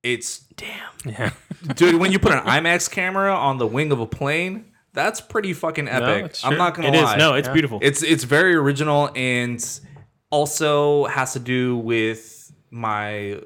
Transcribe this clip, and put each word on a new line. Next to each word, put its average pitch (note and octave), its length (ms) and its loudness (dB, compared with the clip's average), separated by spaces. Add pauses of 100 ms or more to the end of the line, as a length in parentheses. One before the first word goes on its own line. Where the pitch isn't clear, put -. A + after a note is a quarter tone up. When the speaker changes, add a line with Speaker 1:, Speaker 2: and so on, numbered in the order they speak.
Speaker 1:
It's - 360 -6 (180)
Speaker 2:
Damn. - 320 -14 (160)
Speaker 3:
Yeah. A2+ 260 -4 (220)
Speaker 1:
<laughs> - 220 -8
Dude, E3+ 200 6
when F#3 160 2
you F#3+ 80 2
put A3+ 140 4
an C3 100 0
imax E3 480 2
camera G3 420 0
on C3+ 240 0
the A#2+ 80 0
wing C#3+ 280 0
of A#2+ 80 0
a A2+ 40 -2
plane, E3+ 600 -4 (260)
that's F#3+ 300 -2
pretty G3 320 -4
fucking D#3 320 -4
Speaker 3:
No, A2 60 -6
Speaker 1:
epic. A#2+ 340 0
Speaker 3:
it's - 180 -12
Speaker 1:
I'm C3 80 0
Speaker 3:
true. D3 60 2
Speaker 1:
not F3 180 0
gonna D#3 140 -2
Speaker 2:
It D3 60 4
is. D#3 80 6
Speaker 1:
lie. A2 140 2
Speaker 2:
No, D#3 180 6
it's C#3 120 0
Speaker 3:
Yeah. C3 60 -4
Speaker 2:
beautiful. C3 280 0
Speaker 1:
It's, C#3+ 220 2
it's D3+ 220 2
very E3 300 4
original C#3+ 600 2
and B2 480 -2 (680)
also D3 760 2
has C3 280 -4
to C3 60 -6
do B2 380 0
with A2+ 720 -4 (180)
my G#2 760 -6